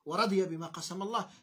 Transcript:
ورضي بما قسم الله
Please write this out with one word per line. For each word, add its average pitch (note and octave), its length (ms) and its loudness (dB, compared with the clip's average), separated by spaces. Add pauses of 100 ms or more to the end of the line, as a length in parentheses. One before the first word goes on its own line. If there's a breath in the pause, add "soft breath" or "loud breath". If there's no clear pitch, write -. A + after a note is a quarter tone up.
ورضي F#3+ 400 4
بما E3 220 -4
قسم F3 360 -6
الله G#3+ 280 -2 (120)